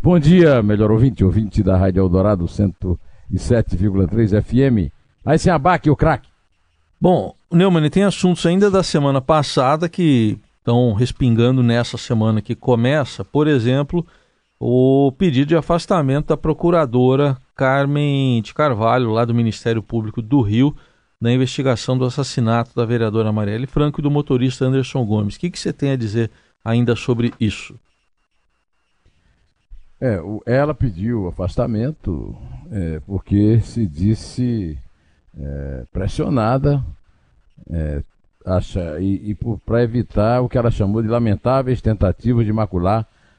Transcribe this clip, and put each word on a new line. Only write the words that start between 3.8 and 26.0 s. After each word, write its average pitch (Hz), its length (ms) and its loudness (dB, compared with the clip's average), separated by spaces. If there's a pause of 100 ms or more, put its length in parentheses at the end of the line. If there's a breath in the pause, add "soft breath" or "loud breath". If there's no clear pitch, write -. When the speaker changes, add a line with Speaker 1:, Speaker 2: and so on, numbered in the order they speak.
Speaker 1:
três 104 260 0
F 107 260 0
M. 113 320 2 (320)
Aí, 156 140 2
sem 175 160 2
abaque, 156 340 2
o 147 80 4
craque. 151 320 0 (720)
Speaker 2:
Bom, 165 360 0 (160)
Neumann, 170 400 4
tem 190 120 2
assuntos 180 400 0
ainda 190 280 2
da 190 100 2
semana 139 400 0
passada 151 680 0
que 123 520 0 (180)
estão 120 360 0
respingando 123 680 2
nessa 117 340 0
semana 110 460 0
que 117 140 -8
começa. 127 680 -2
Por 147 240 0
exemplo, 143 560 0 (560 soft breath)
o 131 560 2
pedido 143 340 0
de 170 60 2
afastamento 151 760 -2
da 156 80 0
procuradora 139 1000 0 (180)
Carmen 139 880 0
de - 100 -10
Carvalho, 120 600 0
lá 117 140 0
do 117 100 -2
Ministério 113 480 -2
Público 110 400 -6
do 131 180 2
Rio, 117 340 2 (460 soft breath)
na 117 120 2
investigação 127 640 -2
do 127 80 0
assassinato 117 680 -2
da 120 120 -2
vereadora 110 440 0
Marielle 107 380 -4
Franco 147 320 -2
e - 20 -4
do 147 80 0
motorista 135 540 0
Anderson 131 420 -2
Gomes. 104 300 -2
O - 60 -20
que 175 80 -4
que - 100 -14
você - 140 -6
tem 139 180 -2
a 135 60 -2
dizer 113 340 -4 (320 soft breath)